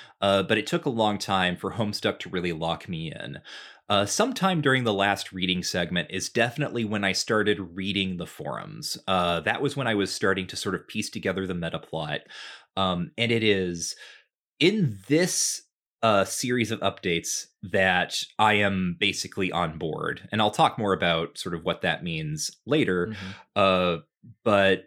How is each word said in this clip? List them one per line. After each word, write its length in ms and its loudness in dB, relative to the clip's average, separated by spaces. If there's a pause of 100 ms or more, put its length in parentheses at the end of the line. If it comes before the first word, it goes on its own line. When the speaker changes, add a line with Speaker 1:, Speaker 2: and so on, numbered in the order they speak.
(220)
Speaker 1:
uh, 220 4
but 160 2
it 80 -2
took 200 -2
a 40 0
long 280 2
time 380 0
for 160 -6
Homestuck 480 -2
to 100 -12
really 220 -2
lock 360 -4
me 240 -8
in. 260 -12 (500)
Uh, 160 4
sometime 560 0
during 240 2
the 80 2
last 400 2
reading 300 0
segment 480 -2
is 180 -6
definitely 560 -2
when 200 -2
I 80 2
started 640 0
reading 400 -2
the 100 -8
forums. 800 -10
Uh, 340 2
that 220 0
was 140 -2
when 100 -2
I 80 2
was 180 0
starting 360 0
to 80 -12
sort 180 -4
of 140 -8
piece 200 -6
together 380 -4
the 80 -4
meta 240 -4
plot. 420 -6 (560)
Um, 400 0
and 140 0
it 120 2
is 520 0 (640)
in 400 2 (100)
this, 540 0 (380)
uh, 240 4
series 460 0
of 80 -4
updates 680 -2 (140)
that 640 2 (160)
I 160 6
am 460 2
basically 500 -2
on 280 -2
board. 520 -6
And 100 0
I'll 120 4
talk 260 4
more 140 2
about 460 2
sort 180 -4
of 80 -10
what 180 -2
that 220 -2
means 480 -4 (140)
later. 420 2
Speaker 2:
Mm-hmm. 220 -10 (260)
Speaker 1:
Uh, 400 4 (480)
but 420 6